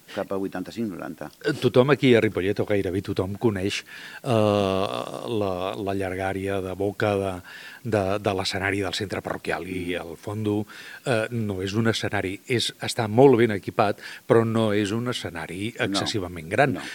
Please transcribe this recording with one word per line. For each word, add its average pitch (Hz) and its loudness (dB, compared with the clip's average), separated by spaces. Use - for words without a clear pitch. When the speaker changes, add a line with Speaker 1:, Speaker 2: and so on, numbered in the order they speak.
Speaker 1:
cap 98 -6
a 98 -2
vuitanta-cinc, 95 -4
noranta. 78 -10
Speaker 2:
Eh, - -2
tothom 127 6
aquí 131 4
a 110 8
Ripollet, 98 0
o 98 -2
gairebé 98 0
tothom, 98 -2
coneix, 101 0
eh, 104 2
la, - -4
la 98 -4
llargària 95 -2
de 92 -6
boca 101 0
de, 95 -2
de, 104 2
de 104 0
l'escenari 95 -2
del 90 -4
centre 95 -4
parroquial - -6
i, 90 -4
al 85 -8
fondo, 104 -2
eh, 113 0
no 107 -4
és 98 -4
un 113 4
escenari, 98 -2
és, 117 0
està 113 -4
molt 120 8
ben 113 4
equipat, - 0
però 117 6
no 113 2
és 104 2
un 120 -2
escenari 87 -6
Speaker 1:
No. - -2
Speaker 2:
excessivament 90 -4
gran. 120 2
Speaker 1:
No. - -10